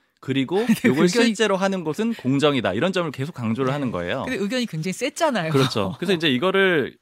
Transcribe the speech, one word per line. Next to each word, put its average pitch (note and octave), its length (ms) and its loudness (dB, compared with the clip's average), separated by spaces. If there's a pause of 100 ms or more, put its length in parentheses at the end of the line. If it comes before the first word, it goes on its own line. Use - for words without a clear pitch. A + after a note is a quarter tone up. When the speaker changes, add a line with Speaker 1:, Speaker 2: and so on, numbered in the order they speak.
(220)
Speaker 1:
그리고 C3+ 360 -2
Speaker 2:
<laughs> A3+ 100 0
근데 A3 220 4
Speaker 1:
요걸 D3 160 4
Speaker 2:
의견이 A#3 220 4
Speaker 1:
실제로 G3+ 300 2
하는 F#3+ 260 -2
곳은 G#3 300 -2
공정이다. C3 600 2
이런 A#2+ 200 0
점을 E3+ 180 -2
계속 C3+ 220 -8
강조를 B2 360 -2
Speaker 2:
네. C3 40 0
Speaker 1:
하는 C#3 180 -4
거예요. F#2 340 -4
Speaker 2:
근데 B3+ 140 -4
의견이 A3+ 280 -2
굉장히 E3+ 260 -6
셌잖아요. B3 580 -2
Speaker 1:
그렇죠. B2+ 460 0
그래서 F#3+ 160 -2
이제 E3 160 0
이거를 E3+ 720 2